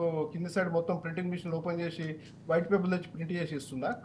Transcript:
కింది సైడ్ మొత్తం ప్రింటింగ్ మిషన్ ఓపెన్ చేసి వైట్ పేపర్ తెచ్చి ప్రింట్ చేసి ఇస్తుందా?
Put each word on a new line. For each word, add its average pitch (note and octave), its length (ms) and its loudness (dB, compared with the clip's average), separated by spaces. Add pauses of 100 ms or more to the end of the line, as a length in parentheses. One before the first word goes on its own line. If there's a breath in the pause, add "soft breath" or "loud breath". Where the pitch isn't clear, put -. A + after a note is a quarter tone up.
(340)
కింది E3+ 160 -2
సైడ్ F3+ 200 2
మొత్తం E3+ 280 2
ప్రింటింగ్ E3 320 -2
మిషన్ F3 240 -2
ఓపెన్ E3+ 280 0
చేసి D#3+ 340 -2 (340 loud breath)
వైట్ E3+ 220 4
పేపర్ F#3 180 6
తెచ్చి F3+ 260 2
ప్రింట్ D#3+ 160 -4
చేసి E3+ 240 0
ఇస్తుందా? C#3 500 -2